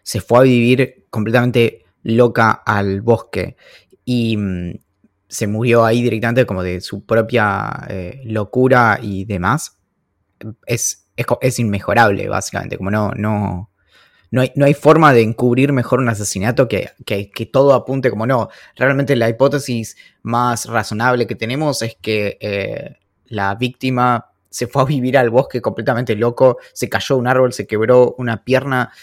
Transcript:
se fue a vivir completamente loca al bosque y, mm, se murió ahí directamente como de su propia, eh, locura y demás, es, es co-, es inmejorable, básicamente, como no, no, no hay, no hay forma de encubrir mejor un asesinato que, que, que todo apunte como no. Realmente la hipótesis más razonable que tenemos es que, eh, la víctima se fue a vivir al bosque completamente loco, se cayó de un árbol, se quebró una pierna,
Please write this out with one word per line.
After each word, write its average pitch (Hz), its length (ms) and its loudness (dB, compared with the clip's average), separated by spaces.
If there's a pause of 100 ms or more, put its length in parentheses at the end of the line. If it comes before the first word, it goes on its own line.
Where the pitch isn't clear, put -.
se - 180 -6
fue 120 180 2
a 127 40 8
vivir 123 680 2
completamente 117 760 0 (200)
loca 117 480 4
al 101 480 -2
bosque 107 560 -2 (480)
y, 117 320 -2
mm, 92 380 -6 (540)
se - 200 -6
murió 117 360 2
ahí 117 180 2
directamente 117 440 0
como 92 160 -4
de 90 180 -4
su - 260 -12
propia, 107 840 0
eh, 92 380 -10
locura 117 760 2
y 98 220 -6
demás, 104 540 -4 (880)
es, - 500 -6
es 123 100 -6
co-, 120 140 -2
es 131 180 -2
inmejorable, 101 720 0
básicamente, 98 480 -6
como 95 160 -6
no, 107 240 0
no, 101 540 -4 (600)
no 123 100 0
hay, 131 140 0
no 139 120 4
hay 147 80 4
forma 160 380 6
de 117 100 6
encubrir 123 500 2
mejor 127 260 0
un 127 100 0
asesinato 113 600 0
que, 101 220 -4 (140)
que, 101 280 -6
que 113 140 -8
todo 139 280 4
apunte 127 360 0
como 107 160 -4
no. 123 220 0 (280)
Realmente 135 400 0
la 113 120 0
hipótesis 127 680 -2 (260)
más 120 440 -2
razonable 113 600 0
que 113 80 -8
tenemos 131 480 -4
es 117 180 -8
que, 107 400 -4
eh, 104 560 -8 (320)
la 101 280 -4
víctima 123 680 -2 (220)
se - 200 -8
fue 139 140 0
a - 40 2
vivir 127 320 0
al 123 120 4
bosque 123 300 0
completamente 117 560 -4
loco, 120 420 2 (140)
se - 160 -8
cayó 120 280 -2
de 127 40 0
un 120 60 -2
árbol, 127 260 2
se 123 140 -10
quebró 120 500 4
una 120 280 -6
pierna, 127 460 -2 (120)